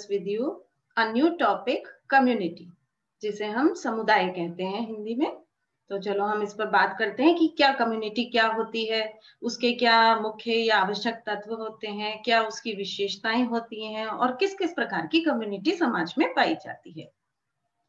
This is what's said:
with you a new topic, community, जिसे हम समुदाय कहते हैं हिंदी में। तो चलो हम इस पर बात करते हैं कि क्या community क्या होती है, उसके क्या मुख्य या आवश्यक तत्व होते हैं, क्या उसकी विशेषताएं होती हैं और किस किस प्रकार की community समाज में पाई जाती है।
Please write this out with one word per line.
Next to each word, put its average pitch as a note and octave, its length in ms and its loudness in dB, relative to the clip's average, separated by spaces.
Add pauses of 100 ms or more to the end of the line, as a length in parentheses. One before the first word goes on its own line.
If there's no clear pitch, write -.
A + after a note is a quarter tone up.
(120)
with G3 240 -2
you C4 160 -2 (480)
a A3 140 0
new C#4+ 160 4
topic, B3 500 0 (340)
community, A3+ 520 2 (560)
जिसे G#3 240 -6
हम B3 280 2
समुदाय G#3+ 540 2
कहते F3 360 -6
हैं G3+ 240 -4
हिंदी A3 280 -8
में। C#4+ 160 0 (580)
तो G3 80 -4
चलो G3+ 260 -2
हम G#3+ 200 -2
इस G3+ 100 -6
पर G#3+ 120 -2
बात G3 340 4
करते A3 240 0
हैं E4+ 120 8
कि E4 120 4
क्या C#4 260 4
community A3 520 -2
क्या A3+ 220 2
होती A3+ 380 -2
है, A3 340 -4 (220)
उसके A#3+ 320 -2
क्या A3+ 460 6
मुख्य A3 320 -4
या A3+ 260 2
आवश्यक G#3 380 0
तत्व G#3 380 -8
होते A3 340 -10
हैं, G#3+ 360 -8
क्या A#3 180 4
उसकी G#3+ 320 -6
विशेषताएं G3+ 680 -2
होती A3+ 500 -6
हैं A3 120 -6
और B3 300 -2
किस G4 180 0
किस E4+ 200 -4
प्रकार F#3 340 -4
की E4 140 2
community A3+ 500 0
समाज A3 460 -2
में B4 160 2
पाई F3+ 220 2
जाती - 460 -14
है। - 100 -20 (760)